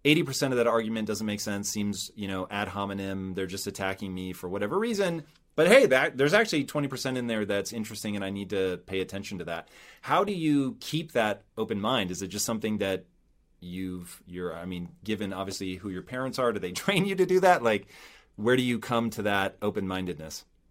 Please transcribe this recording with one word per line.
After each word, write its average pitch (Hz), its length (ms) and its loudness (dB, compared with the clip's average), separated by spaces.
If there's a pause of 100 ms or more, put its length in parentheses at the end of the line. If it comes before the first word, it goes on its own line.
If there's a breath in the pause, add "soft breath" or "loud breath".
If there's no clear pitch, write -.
eighty 151 180 6
percent 135 300 -2
of 123 40 2
that 117 100 6
argument 113 400 2
doesn't 107 200 -2
make 104 140 -2
sense, 101 260 -4
seems, 101 480 -4
you 101 120 -6
know, 92 220 -4
ad 101 200 -2
hominem, 98 640 -4
they're 92 140 -4
just 98 200 -6
attacking 95 460 -4
me 92 180 -6
for 90 160 -10
whatever 101 320 -2
reason. 196 440 -2 (340 soft breath)
But 160 100 6
hey, 240 200 10
that, 131 280 4
there's 143 180 4
actually 208 300 4
twenty 147 240 -2
percent 131 300 -4
in 120 100 -2
there 110 160 0
that's 101 300 0
interesting 107 420 -6
and 98 80 -2
I 95 60 -4
need 98 220 -6
to 92 340 2
pay 95 160 -2
attention 98 380 -6
to 85 60 -8
that." 82 220 -6 (320 loud breath)
How 160 240 2
do 208 80 -2
you 143 480 2
keep 160 320 -4
that 107 320 0 (140)
open 110 240 -2
mind? 107 300 0
Is 90 100 -6
it 95 80 -4
just 101 160 -4
something 107 320 -2
that 95 260 0 (560)
you've, 90 640 -10
you're, 87 300 -6
I 85 80 -10
mean, 92 240 -6 (160)
given 101 300 -4
obviously 95 420 -6
who 95 140 -8
your 92 120 -6
parents 127 380 -6
are, 120 140 2
do 104 60 -4
they 180 120 -6
<laughs> - 120 -8
train 196 220 2
you 196 100 -2
to 180 100 4
do 185 160 4
that? 180 200 8
Like, 107 280 2 (480 loud breath)
where 110 180 4
do 127 80 4
you 120 160 0
come 117 300 0
to 107 140 -4
that 101 380 2
open-mindedness? 92 840 -4 (260)